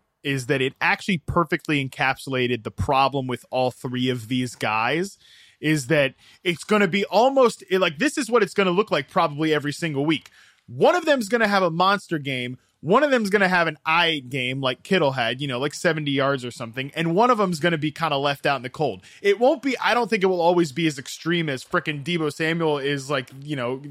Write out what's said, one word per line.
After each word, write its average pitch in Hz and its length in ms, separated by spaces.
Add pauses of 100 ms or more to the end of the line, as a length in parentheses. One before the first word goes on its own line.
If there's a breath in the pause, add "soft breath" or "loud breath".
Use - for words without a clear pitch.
(220)
is 139 240
that 135 160
it 131 180
actually 185 380
perfectly 156 680
encapsulated 127 760
the 110 80
problem 135 560
with 123 240
all 127 200
three 127 380
of 120 200
these 127 260
guys, 127 640 (400 soft breath)
is 151 280
that 139 280 (300 soft breath)
it's 175 200
gonna 202 220
be 190 200
almost, 247 640
like, 175 280
this 277 200
is 269 100
what 226 140
it's 190 100
gonna 190 180
look 190 200
like 147 180
probably 156 460
every 147 180
single 143 320
week. 151 240 (380 soft breath)
One 180 280
of 339 120
them's 262 240
gonna 226 180
have 202 140
a 175 80
monster 180 480
game. 127 400 (240)
One 208 200
of 294 80
them's 226 200
gonna 202 180
have 180 180
an 156 200
eye 160 420
game 131 320
like 127 220
Kittle 165 300
had, 127 280
you 147 80
know, 123 100
like, 139 140
seventy 156 380
yards 135 340
or 123 60
something. 127 440
And 165 200
one 233 160
of 233 80
them's 185 200
gonna 170 200
be 147 120
kinda 151 280
left 139 260
out 143 120
in 120 80
the 127 40
cold. 117 320 (220 loud breath)
It 196 180
won't 269 220
be, 269 160
I 196 160
don't 240 160
think 214 120
it 190 40
will 185 160
always 170 300
be 165 160
as 139 100
extreme 165 500
as 131 160
frickin' 156 400
Deebo 160 260
Samuel 160 460
is, 139 320
like, 135 220 (100)
you 147 160
know, 127 240 (100)